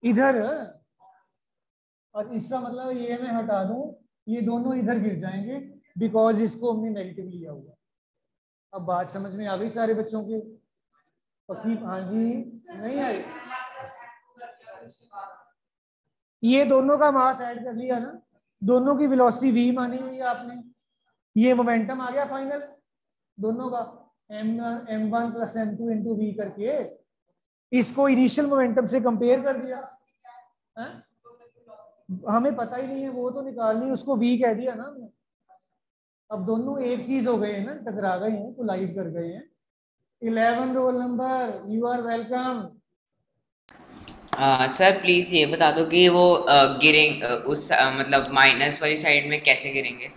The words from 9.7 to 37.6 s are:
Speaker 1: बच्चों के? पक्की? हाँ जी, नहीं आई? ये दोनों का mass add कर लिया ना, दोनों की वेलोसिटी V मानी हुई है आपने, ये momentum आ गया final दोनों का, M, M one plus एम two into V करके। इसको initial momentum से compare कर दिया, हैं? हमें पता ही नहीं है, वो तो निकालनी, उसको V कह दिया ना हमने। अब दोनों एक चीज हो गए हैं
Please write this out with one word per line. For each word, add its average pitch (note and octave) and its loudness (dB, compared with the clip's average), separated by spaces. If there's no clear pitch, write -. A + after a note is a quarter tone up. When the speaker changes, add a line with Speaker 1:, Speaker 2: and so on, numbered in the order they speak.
Speaker 1:
बच्चों A3 -4
के? A3 -6
पक्की? A3 -6
हाँ F#3 -8
जी, G#3+ -4
नहीं A#3+ -8
आई? A#3 -4
ये C4 6
दोनों C4+ 4
का D4 4
mass C4 2
add A#3+ -10
कर B3 -10
लिया B3 -4
ना, C#4+ -10
दोनों B3 4
की D4 2
वेलोसिटी B3 4
V B3 2
मानी B3 -4
हुई C4 -10
है C4 -10
आपने, A#3+ -6
ये B3+ 6
momentum A#3+ 0
आ B3 -6
गया C#4 -2
final C#4 -8
दोनों A3+ -4
का, A#3+ -8
M, G#3+ -6
M A3 -2
one A#3 -2
plus A3+ -6
एम G#3+ -4
two A#3 -6
into G#3+ -2
V G#3+ -2
करके। G#3+ -6
इसको C#4 2
initial C4 4
momentum B3 2
से B3 0
compare A#3+ 4
कर C4 -2
दिया, B3+ -8
हैं? - -14
हमें A#3 2
पता A#3+ -6
ही C4 -6
नहीं C4+ -8
है, C4+ -6
वो B3 -6
तो C4+ -8
निकालनी, A#3 -2
उसको C4 -2
V A#3+ 2
कह A#3 2
दिया A#3+ -6
ना A3 -12
हमने। C4+ -18
अब G3 -6
दोनों B3+ -2
एक B3 -4
चीज B3+ 0
हो A#3+ 2
गए G#3 -2
हैं G3+ -6